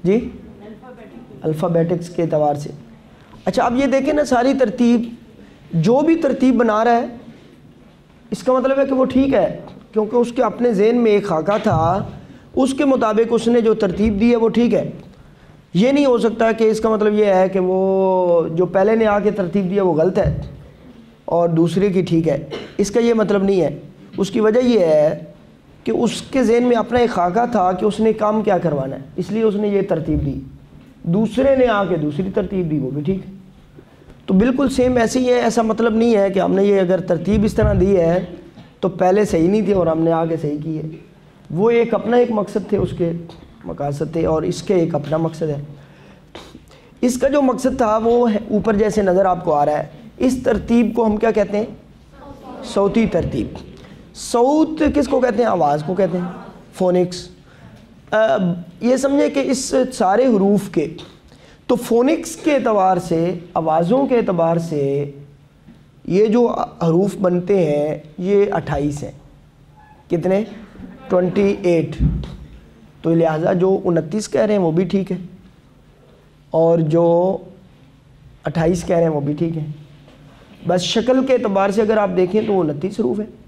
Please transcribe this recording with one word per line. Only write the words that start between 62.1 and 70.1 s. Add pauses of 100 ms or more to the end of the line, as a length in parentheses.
के
एतबार
से,
आवाज़ों
के
एतबार
से (1300)
ये
जो (360)
हरूफ
बनते
हैं (160)
ये
अट्ठाईस
हैं। (960)
कितने? (680)